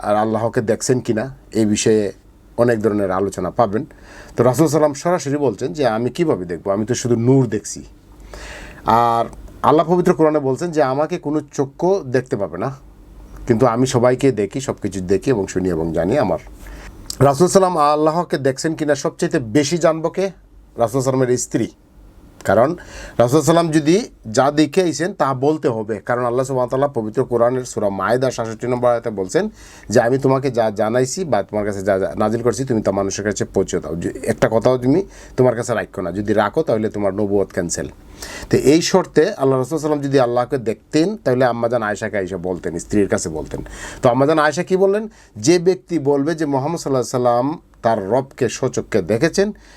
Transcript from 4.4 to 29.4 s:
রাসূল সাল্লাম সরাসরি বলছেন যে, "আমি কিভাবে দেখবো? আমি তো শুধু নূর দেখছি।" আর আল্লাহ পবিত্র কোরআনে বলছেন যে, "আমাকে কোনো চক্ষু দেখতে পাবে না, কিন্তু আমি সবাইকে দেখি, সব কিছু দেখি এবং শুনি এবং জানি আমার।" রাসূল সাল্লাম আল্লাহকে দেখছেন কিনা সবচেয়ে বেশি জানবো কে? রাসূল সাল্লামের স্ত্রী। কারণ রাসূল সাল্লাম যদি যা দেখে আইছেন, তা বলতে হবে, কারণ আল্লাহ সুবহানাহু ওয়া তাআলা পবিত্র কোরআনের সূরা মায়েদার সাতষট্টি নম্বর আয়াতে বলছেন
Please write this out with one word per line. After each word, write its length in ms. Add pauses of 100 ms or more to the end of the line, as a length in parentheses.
রাসূল 240
সাল্লাম 260
সরাসরি 440
বলছেন 360
যে, 140
"আমি 220
কিভাবে 360
দেখবো? 260
আমি 140
তো 80
শুধু 220
নূর 320
দেখছি।" 360 (1040)
আর 400 (380)
আল্লাহ 220
পবিত্র 280
কোরআনে 260
বলছেন 320
যে, 120
"আমাকে 340
কোনো 240 (120)
চক্ষু 580
দেখতে 240
পাবে 220
না, 180 (720)
কিন্তু 180
আমি 220
সবাইকে 440
দেখি, 280
সব 220
কিছু 200
দেখি 280
এবং 180
শুনি 220
এবং 240
জানি 240
আমার।" 220 (800)
রাসূল 280
সাল্লাম 300
আল্লাহকে 600
দেখছেন 380
কিনা 200
সবচেয়ে 440
বেশি 380
জানবো 320
কে? 220 (460)
রাসূল 240
সাল্লামের 360
স্ত্রী। 300 (760)
কারণ 320 (420)
রাসূল 240
সাল্লাম 300
যদি 380 (220)
যা 200
দেখে 320
আইছেন, 300
তা 200
বলতে 340
হবে, 380
কারণ 200
আল্লাহ 200
সুবহানাহু 300
ওয়া 40
তাআলা 80
পবিত্র 380
কোরআনের 400
সূরা 240
মায়েদার 420
সাতষট্টি 360
নম্বর 220
আয়াতে 200
বলছেন 400 (400)